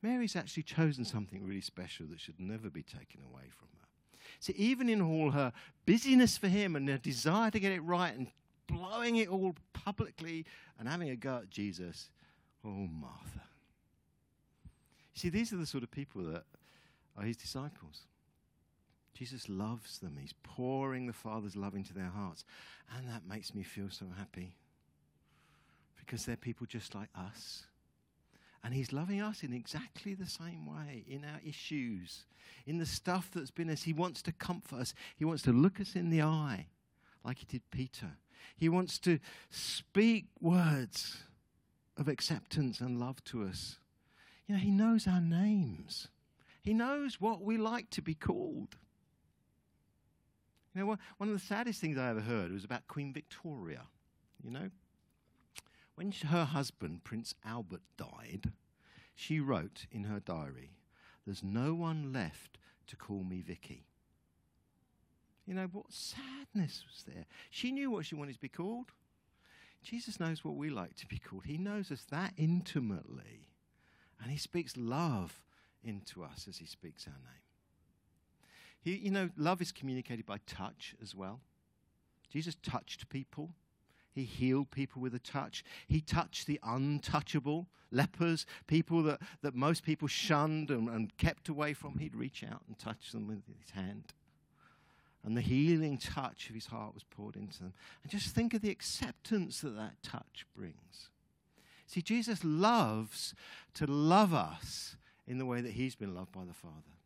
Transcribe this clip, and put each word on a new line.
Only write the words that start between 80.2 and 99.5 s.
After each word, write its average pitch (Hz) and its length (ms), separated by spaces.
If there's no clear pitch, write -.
by 101 200
touch - 560
as 98 120
well. 98 260
Jesus 160 340
touched - 460
people. 147 420
He 135 120
healed 131 480
people 131 280
with 127 140
a 123 60
touch. - 420
He 160 140
touched - 480
the 147 160
untouchable, 147 1040
lepers, 165 520
people 165 380
that, 151 160
that 143 120
most 143 300
people 156 240
shunned 156 600
and, 117 180
and 113 280
kept - 320
away 147 260
from. 139 240
He'd 151 180
reach 123 260
out 110 240
and 113 100
touch - 360
them 107 160
with 107 180
his - 240
hand. 98 420
And 110 120
the 120 60
healing 147 540
touch - 520
of 110 80
his 113 100
heart 107 280
was 104 100
poured 104 320
into 101 240
them. 92 120
And - 80
just - 240
think 233 200
of 214 80
the 214 80
acceptance - 920